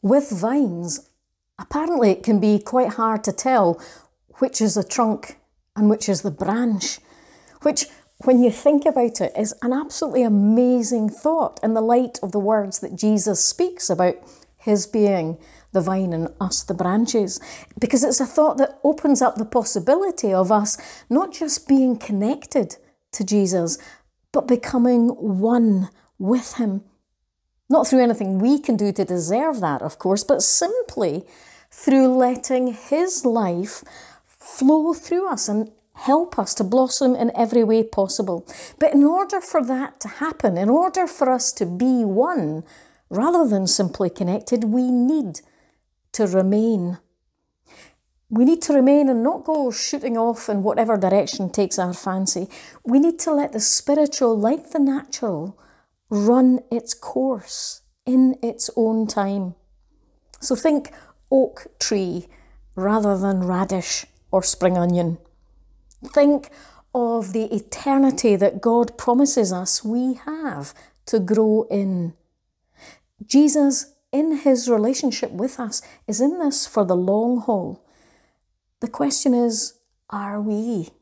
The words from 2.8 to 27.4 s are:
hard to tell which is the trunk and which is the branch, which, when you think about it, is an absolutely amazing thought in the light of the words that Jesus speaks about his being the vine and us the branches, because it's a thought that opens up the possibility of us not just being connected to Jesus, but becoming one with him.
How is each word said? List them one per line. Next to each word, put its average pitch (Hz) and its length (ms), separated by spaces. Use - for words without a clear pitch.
hard 220 320
to 202 60
tell 202 480
which - 220
is 214 120
the 202 100
trunk - 560
and 208 140
which 214 200
is 185 120
the 180 100
branch, 208 680
which, - 260
when 254 180
you 240 100
think 285 340
about 240 360
it, 170 160
is 214 240
an 240 100
absolutely 285 520
amazing 220 840
thought 311 520
in 220 120
the 220 80
light 240 420
of 185 80
the 208 80
words 202 400
that - 160
Jesus 214 480
speaks - 460
about 180 260
his 208 300
being 190 500
the 190 100
vine 190 300
and 165 300
us - 220
the 190 100
branches, 196 640
because 262 260
it's - 160
a 269 60
thought 302 320
that - 260
opens 285 380
up 254 140
the 214 100
possibility 240 880
of 185 180
us 208 260
not 330 220
just - 360
being 262 280
connected 220 840
to - 120
Jesus, 185 540
but 285 160
becoming 240 640
one 214 800
with 233 380
him. 202 280